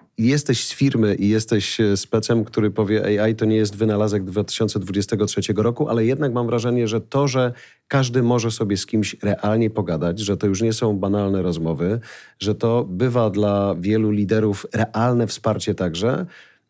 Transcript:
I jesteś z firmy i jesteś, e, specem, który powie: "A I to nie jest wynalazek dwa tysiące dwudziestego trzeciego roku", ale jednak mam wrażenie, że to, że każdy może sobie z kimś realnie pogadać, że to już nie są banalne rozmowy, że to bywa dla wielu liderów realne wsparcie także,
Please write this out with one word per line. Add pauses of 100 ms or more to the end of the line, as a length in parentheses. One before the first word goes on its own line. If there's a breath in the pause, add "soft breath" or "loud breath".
(180)
I
jesteś
z
firmy
i
jesteś,
e,
specem,
który
powie:
"A
I
to
nie
jest
wynalazek
dwa
tysiące
dwudziestego
trzeciego
roku",
ale
jednak
mam
wrażenie,
że
to,
że (360 loud breath)
każdy
może
sobie
z
kimś
realnie
pogadać,
że
to
już
nie
są
banalne
rozmowy, (380 loud breath)
że
to
bywa
dla
wielu
liderów
realne
wsparcie
także, (420 loud breath)